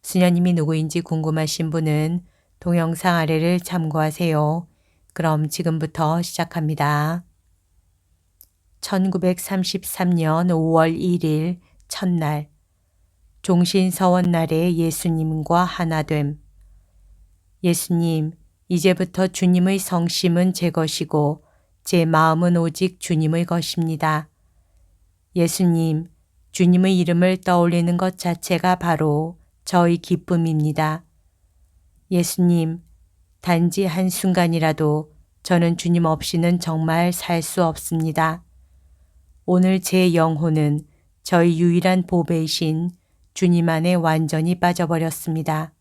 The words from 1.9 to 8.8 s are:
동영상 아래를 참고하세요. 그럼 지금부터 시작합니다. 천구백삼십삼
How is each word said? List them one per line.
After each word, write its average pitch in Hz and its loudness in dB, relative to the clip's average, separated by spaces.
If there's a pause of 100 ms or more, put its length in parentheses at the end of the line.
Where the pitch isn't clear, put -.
동영상 170 0
아래를 160 2
참고하세요. 160 0 (460)
그럼 156 0
지금부터 160 -2
시작합니다. 156 -2 (1500)
천구백삼십삼 185 -2